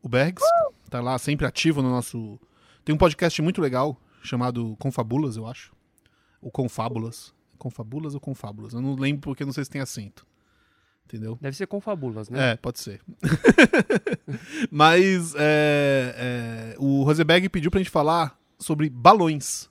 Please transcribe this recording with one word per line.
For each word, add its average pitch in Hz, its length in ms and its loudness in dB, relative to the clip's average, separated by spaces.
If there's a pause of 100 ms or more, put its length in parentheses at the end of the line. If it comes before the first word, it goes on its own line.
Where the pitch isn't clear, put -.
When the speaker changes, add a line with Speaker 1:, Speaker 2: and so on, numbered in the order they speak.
Speaker 1:
o - 60 -10
Bergs. 147 360 0 (440)
Tá 120 120 -6
lá 127 180 -2
sempre 143 280 -2
ativo 143 360 0
no 127 80 2
nosso... 117 480 -6 (460)
Tem 151 100 0
um 151 40 -2
podcast 165 420 2
muito 180 200 0
legal 135 360 0 (260)
chamado 120 560 -4
Confabulas, 127 580 -4
eu 113 100 -12
acho. - 260 -18 (720)
Ou 117 80 -14
Confábulas. 117 840 -6 (260)
Confabulas 135 560 -10
ou 143 60 -8
Confábulas? 107 540 -12
Eu 120 60 -6
não 135 160 -2
lembro 139 260 -2
porque 139 200 -8
eu 139 40 -6
não 139 60 -6
sei 143 120 -6
se - 60 -12
tem 139 100 -8
acento. - 460 -12 (800)
Entendeu? 110 340 -10
Speaker 2:
Deve 139 160 -8
ser 196 100 -6
Confabulas, 131 600 -8
né? 127 240 0
Speaker 1:
É, 110 40 -2
pode - 240 -10
ser. 98 200 -14 (220)
<laughs> - 960 4 (500)
Mas, 165 680 4
é, 147 800 2
é, 117 640 -8
o 139 240 2
Rosenberg 165 460 4
pediu 175 220 -2
pra 196 100 2
gente 185 100 -4
falar 160 460 0 (220)
sobre 156 300 -2
balões. 156 840 4